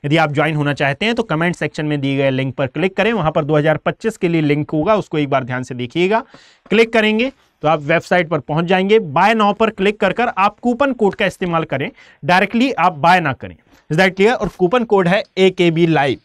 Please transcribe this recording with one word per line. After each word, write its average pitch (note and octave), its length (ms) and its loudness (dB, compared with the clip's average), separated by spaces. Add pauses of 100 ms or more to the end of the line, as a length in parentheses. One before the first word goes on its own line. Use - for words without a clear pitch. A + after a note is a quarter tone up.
यदि D3 120 0
आप D#3 160 2
ज्वाइन D3+ 240 0
होना C#3+ 180 0
चाहते C#3+ 320 -2
हैं A#3 80 0
तो A#3+ 100 -2
कमेंट E3 320 -2
सेक्शन D3+ 300 -6
में D3 140 -2
दिए C3+ 160 -2
गए C#3 140 2
लिंक C3 240 -4
पर C#3 120 -2
क्लिक F#3 300 -4
करें, G#3 160 0
वहां D#3+ 180 0
पर D#3 140 -2
दो D3+ 120 0
हज़ार D3+ 220 2
पच्चीस - 380 -4
के F3+ 120 -2
लिए E3 120 0
लिंक D3 300 0
होगा, D#3 240 0
उसको D#3 240 -4
एक C#3+ 120 -2
बार C3 140 0
ध्यान B2+ 180 -6
से B2+ 120 -10
देखिएगा। F3 480 -2 (480)
क्लिक A3+ 220 2
करेंगे A3 380 0 (320)
तो D3+ 60 0
आप D#3 140 0
वेबसाइट E3 460 0
पर D#3+ 120 -2
पहुंच D#3+ 240 -4
जाएंगे। F#3+ 340 2
Buy F3 360 2
now G#3 220 2
पर A3 140 0
क्लिक G3+ 300 -2
कर F#3+ 120 0
कर A#3+ 260 -2
आप G#3 220 0
कूपन B3 340 0
कोड G3 200 0
का G#3 120 -2
इस्तेमाल E3+ 380 -4
करें, C#3+ 260 -6 (320)
डायरेक्टली A3 500 2
आप E3+ 260 0
बाय F3 220 4
ना C#3+ 140 -2
करें। F2+ 220 -14 (340)
Is D#3 80 0
that F#3+ 180 2
clear? G#3+ 180 4
और G#3 160 -4
कूपन G3+ 340 0
कोड G3 240 2
है G3+ 140 0 (160)
एकेबी F3 500 2
लाइव। C#3+ 360 0